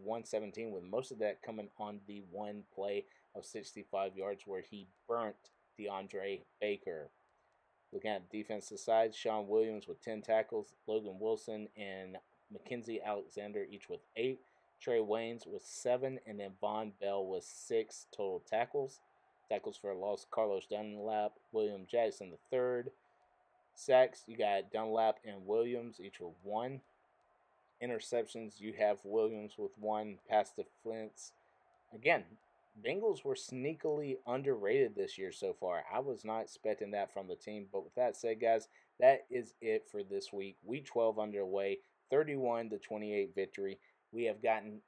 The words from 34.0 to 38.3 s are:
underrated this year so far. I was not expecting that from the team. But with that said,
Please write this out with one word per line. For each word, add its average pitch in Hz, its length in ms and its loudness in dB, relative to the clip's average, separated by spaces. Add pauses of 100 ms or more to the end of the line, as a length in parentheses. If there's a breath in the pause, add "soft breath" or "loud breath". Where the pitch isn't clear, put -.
underrated 123 680 4
this 98 220 -4
year 95 140 -4
so 92 280 -2
far. 90 240 0 (100)
I 110 60 2
was 131 260 -4
not 110 160 -2
expecting 104 500 -4
that 101 220 -2
from 98 140 -6
the 90 80 -4
team. 107 360 -10
But 98 120 -2
with - 120 -18
that 123 220 2
said, 113 240 -2